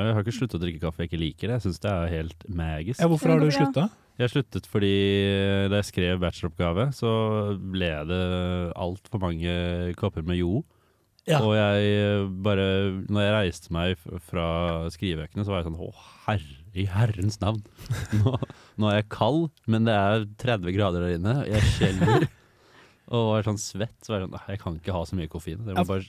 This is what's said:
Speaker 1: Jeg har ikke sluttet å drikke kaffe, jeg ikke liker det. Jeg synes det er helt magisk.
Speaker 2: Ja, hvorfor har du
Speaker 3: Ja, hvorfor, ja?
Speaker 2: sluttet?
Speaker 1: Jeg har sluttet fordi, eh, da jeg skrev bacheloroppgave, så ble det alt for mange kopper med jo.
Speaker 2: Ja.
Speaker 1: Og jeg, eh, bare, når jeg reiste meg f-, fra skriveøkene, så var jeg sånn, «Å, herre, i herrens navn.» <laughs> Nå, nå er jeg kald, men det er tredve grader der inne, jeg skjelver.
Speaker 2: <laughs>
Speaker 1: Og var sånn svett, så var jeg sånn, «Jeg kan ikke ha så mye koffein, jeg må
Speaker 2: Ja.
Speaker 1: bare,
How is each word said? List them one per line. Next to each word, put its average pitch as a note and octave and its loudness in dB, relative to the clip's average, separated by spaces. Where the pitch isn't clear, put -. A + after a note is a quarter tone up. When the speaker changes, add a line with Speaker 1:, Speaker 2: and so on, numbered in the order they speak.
Speaker 1:
Jeg A2+ 2
har G#2 2
ikke A#2 -4
sluttet A#2+ -2
å - -4
drikke E2+ -4
kaffe, D#2+ -4
jeg F2 -4
ikke E2 -2
liker D#2+ -4
det. E2 0
Jeg - -4
synes F2 -2
det G#2 -2
er E2+ 0
helt E2 -6
magisk. E2 -4
Speaker 2:
Ja, E3+ 4
hvorfor D#3+ 2
har D#3+ 6
du D3+ 6
Speaker 3:
Ja, - 6
hvorfor, C#3+ 4
ja? C#3 0
Speaker 2:
sluttet? E3 -2
Speaker 1:
Jeg B2 2
har - -6
sluttet - -4
fordi, G2+ 2
eh, G2 2
da G2+ 2
jeg G2 -2
skrev F2+ 0
bacheloroppgave, F2 0
så A2+ 0
ble F#2 0
det F#2 0
alt F#2 -6
for A2 -4
mange F2 -2
kopper F#2 -2
med F2 0
jo. F2+ 0
Speaker 2:
Ja. D#3+ 4
Speaker 1:
Og A2 4
jeg, G#2 4
eh, G2+ 2
bare, G2 2
når G#2 2
jeg G2+ 4
reiste F#2+ -2
meg E2+ 0
f-, - -10
fra E2 -2
skriveøkene, F2 -4
så G2+ -2
var F2+ 0
jeg E2+ -6
sånn, E2 -6
«Å, F#2+ -10
herre, D#2+ -4
i F#2+ -2
herrens G#2 0
navn.» G#2+ 0
<laughs> - -2
Nå, B2+ 2
nå G#2+ 2
er G#2 4
jeg G#2 -8
kald, D3 0
men A2 4
det A2+ 4
er G#2 4
tredve G2 0
grader F2+ 2
der F2 0
inne, A2 0
jeg G#2+ 2
skjelver. G#2 4
Speaker 2:
<laughs> - -20
Speaker 1:
Og A#2 2
var G#2+ 2
sånn G#2 0
svett, - -6
så A2 -6
var G2 -2
jeg F2+ -6
sånn, - -12
«Jeg G2 -6
kan E2+ -8
ikke F#2+ -6
ha E2+ -2
så F2 -8
mye D#2+ -4
koffein, E2+ -10
jeg G#2 -8
må - -2
Speaker 2:
Ja. F2+ 4
Speaker 1:
bare, F#2+ -2